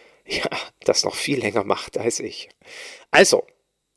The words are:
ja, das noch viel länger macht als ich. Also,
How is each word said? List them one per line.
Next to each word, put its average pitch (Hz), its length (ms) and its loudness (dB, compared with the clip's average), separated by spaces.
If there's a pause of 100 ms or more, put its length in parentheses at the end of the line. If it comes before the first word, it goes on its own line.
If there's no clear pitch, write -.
(260)
ja, - 220 -4 (360)
das - 200 2
noch - 120 -6
viel 139 220 -2
länger 104 260 0
macht - 340 -4
als 117 220 -2
ich. 110 280 -12 (640)
Also, - 340 6 (520)